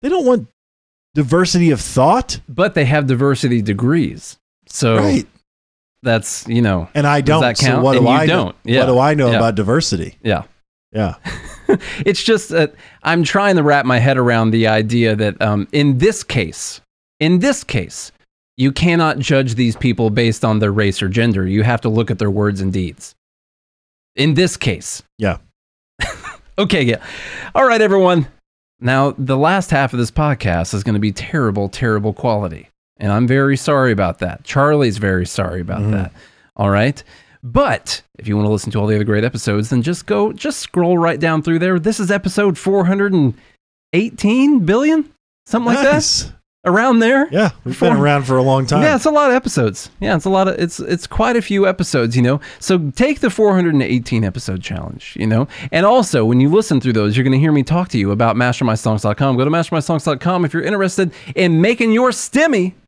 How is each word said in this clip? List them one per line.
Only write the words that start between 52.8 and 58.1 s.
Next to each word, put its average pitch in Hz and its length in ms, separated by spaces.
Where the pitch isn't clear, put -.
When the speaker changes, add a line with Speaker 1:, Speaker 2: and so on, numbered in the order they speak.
Speaker 2:
take 277 300
the 247 80
four 208 260
hundred 175 200
and 139 80
eighteen 117 420
episode 95 360
challenge, - 560
you 104 80
know? 113 220
And 170 140
also, 202 400
when 120 160
you 139 80
listen 165 320
through 127 120
those, 104 220
you're 127 80
gonna 131 140
hear 156 160
me 143 100
talk 170 260
to - 80
you 98 140